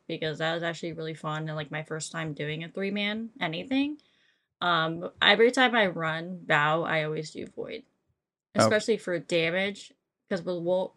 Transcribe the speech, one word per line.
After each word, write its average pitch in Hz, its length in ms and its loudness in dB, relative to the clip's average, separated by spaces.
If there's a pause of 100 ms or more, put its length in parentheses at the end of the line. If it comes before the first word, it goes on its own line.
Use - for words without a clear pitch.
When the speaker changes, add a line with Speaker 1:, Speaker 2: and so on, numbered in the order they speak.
Speaker 1:
because 156 300 -4
that 160 160 0
was 170 100 -4
actually 165 280 -4
really 160 220 -8
fun 156 340 -6
and, 156 60 -6
like, 151 160 -6
my 156 140 -6
first 156 260 -8
time 160 220 -6
doing 151 320 -6
a 165 40 -10
three-man 208 640 -4 (100)
anything. 262 580 -2 (600)
Um, 170 500 0 (100)
every 208 300 8
time 247 260 4
I 214 100 4
run 165 600 -4
Vow, 156 360 4
I 156 220 0
always 156 260 -4
do - 160 -10
Void, - 360 -10 (760)
Speaker 2:
Okay. - 80 6
Speaker 1:
especially 214 320 4
for 180 220 -2
damage, 175 760 -2 (360)
'cause 185 140 -2
with 175 160 -4
Wo-, 180 380 0